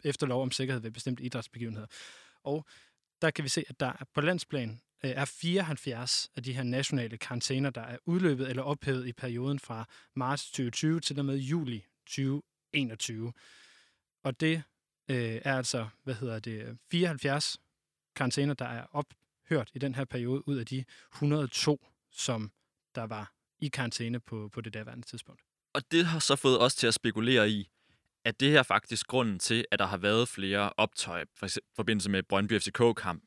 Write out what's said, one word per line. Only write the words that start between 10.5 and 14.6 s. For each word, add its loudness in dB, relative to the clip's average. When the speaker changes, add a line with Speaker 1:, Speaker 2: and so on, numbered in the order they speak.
Speaker 1:
tyve -2
tyve 0
til -4
og 0
med 0
juli -2
tyve -2
enogtyve. -4
Og -4
det, 2